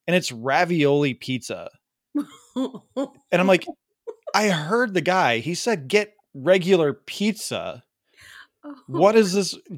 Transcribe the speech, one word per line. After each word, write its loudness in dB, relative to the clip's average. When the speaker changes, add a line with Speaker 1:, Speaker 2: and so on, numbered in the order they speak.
Speaker 1:
and 0
it's 0
ravioli 2
pizza. -8
Speaker 2:
<laughs> -10
Speaker 1:
And -4
I'm 2
like, 4
"I 2
heard -2
the 0
guy. 2
He -4
said, -4
'Get 0
regular 2
pizza.'" -6
Speaker 2:
Oh. -16
Speaker 1:
What 4
is 6
this -2